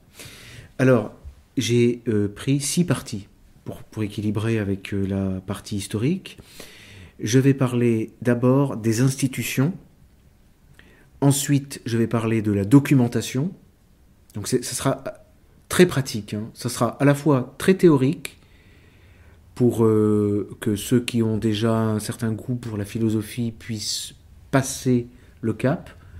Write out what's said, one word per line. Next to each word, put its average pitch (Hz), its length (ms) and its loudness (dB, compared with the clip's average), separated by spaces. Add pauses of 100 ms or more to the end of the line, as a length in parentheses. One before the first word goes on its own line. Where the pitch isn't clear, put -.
(800)
Alors, 127 340 4 (420)
j'ai, 120 540 2
euh, 104 180 2
pris 135 320 -2
six 170 240 0
parties 110 460 -4 (340)
pour, - 200 -14
pour - 200 -8
équilibrer 107 560 -2
avec, 98 340 -4
euh, 98 140 -2
la 95 320 -2
partie 101 380 -8
historique. 120 600 -4 (840)
Je 117 180 2
vais 135 140 4
parler 120 580 0 (100)
d'abord 123 540 2
des 110 240 0
institutions. 131 720 0 (1500)
Ensuite, 139 640 0
je 113 120 -2
vais 113 100 2
parler 113 340 0
de 104 100 0
la 101 140 0
documentation. 135 880 2 (800)
Donc, 101 160 -8
c'est, 127 120 0
ça - 140 -8
sera - 300 -4 (640)
très 180 160 6
pratique, 131 480 -4
hein. 110 200 -6
Ça - 140 -8
sera 120 200 -2 (140)
à 139 40 4
la 143 100 4
fois 139 420 0
très 190 180 2
théorique 143 600 2 (1160)
pour, 113 300 4
euh, 104 640 2 (100)
que 107 160 -2
ceux 120 240 2
qui 120 240 -2
ont 110 140 0
déjà 110 420 0
un 110 220 0
certain 113 320 -4
goût 113 220 -6
pour 120 200 -8
la 101 80 -4
philosophie 110 760 -2
puissent - 580 -8 (360)
passer 123 560 0 (320)
le 110 140 -4
cap 143 360 -4 (300)